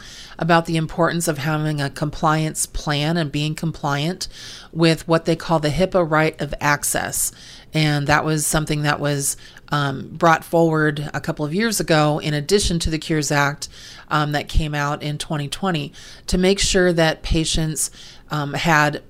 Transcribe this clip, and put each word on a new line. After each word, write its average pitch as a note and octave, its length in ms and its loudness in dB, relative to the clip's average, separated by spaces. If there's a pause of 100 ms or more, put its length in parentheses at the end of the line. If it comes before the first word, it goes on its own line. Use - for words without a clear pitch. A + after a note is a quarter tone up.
(380)
about E3 280 4
the E3 100 -2
importance D#3+ 520 0
of D3 100 -2
having D3+ 420 -2
a C#3 100 -2
compliance D#3 760 -2
plan D3 500 -2
and D3+ 140 -2
being D3+ 240 -2
compliant D3+ 720 -4 (460)
with D#3+ 340 2
what E3 180 2
they E3 120 2
call E3 220 0
the D3+ 100 0
hipaa F3 400 2
right D#3 320 0
of D3 200 -6
access. - 720 -2 (420)
And D3 320 2
that D3 180 2
was D#3 200 0
something D3+ 380 0
that D3 160 0
was, C#3+ 380 -2 (320)
um, C#3 400 -2
brought D#3+ 360 4
forward D#3 720 2
a C#3+ 60 -2
couple D3+ 240 -4
of D3 100 -4
years G#3+ 240 0
ago, D3+ 400 4
in D3+ 160 -4
addition E3+ 460 2
to E3 100 -2
the D#3 80 -2
Cures D#3 320 -2
Act, C#3+ 380 0 (400)
um, D3 240 0
that D3 160 -4
came D3+ 260 0
out D3 280 -2
in D3 160 -4
twenty D3 300 -4
twenty, E3 440 -2 (340)
to F3+ 120 0
make F#3+ 200 4
sure F3+ 340 4
that D#3+ 300 2
patients, D#3+ 680 0 (400)
um, D3 240 -2
had D3 560 2